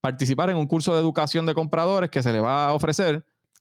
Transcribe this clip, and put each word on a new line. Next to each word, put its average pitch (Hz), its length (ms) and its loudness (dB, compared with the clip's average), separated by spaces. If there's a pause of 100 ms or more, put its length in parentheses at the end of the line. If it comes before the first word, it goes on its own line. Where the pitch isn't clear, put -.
participar 131 500 0
en 175 60 0
un 151 100 0
curso 165 260 0
de 165 60 4
educación 160 480 0
de 156 80 0
compradores 165 560 0
que 135 100 -2
se 123 100 0
le 110 80 0
va 139 280 0
a 143 60 0
ofrecer, 156 520 0 (360)